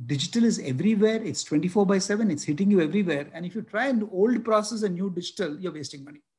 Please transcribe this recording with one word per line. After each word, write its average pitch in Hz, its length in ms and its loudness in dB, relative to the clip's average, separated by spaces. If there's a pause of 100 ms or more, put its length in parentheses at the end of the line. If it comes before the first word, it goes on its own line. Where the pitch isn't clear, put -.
digital 175 380 0
is 214 160 2
everywhere. 208 640 2
It's 156 200 -6
twenty-four 180 440 2
by 196 120 4
seven. 208 320 0
It's 147 140 -4
hitting 196 260 0
you 190 100 6
everywhere. 156 520 0
And 170 140 -8
if 175 80 -10
you 220 80 -6
try 233 240 -4
an 220 260 0
old 220 320 2
process 214 380 0
and 190 120 0
new 190 160 -2
digital, 170 480 -6
you're 180 140 -6
wasting 143 320 -12
money. 147 160 -20 (180)